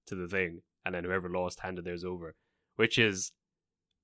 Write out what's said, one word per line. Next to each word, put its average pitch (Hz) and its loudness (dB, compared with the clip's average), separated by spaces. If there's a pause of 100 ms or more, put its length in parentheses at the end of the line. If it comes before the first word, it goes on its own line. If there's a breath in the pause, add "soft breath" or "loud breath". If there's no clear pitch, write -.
to - -8
the 90 -4
thing, 90 0 (240)
and 92 -2
then 87 -2
whoever 90 0
lost 90 -2
handed 90 -6
theirs 87 -6
over, 87 -8 (400)
which 113 4
is 101 4 (720)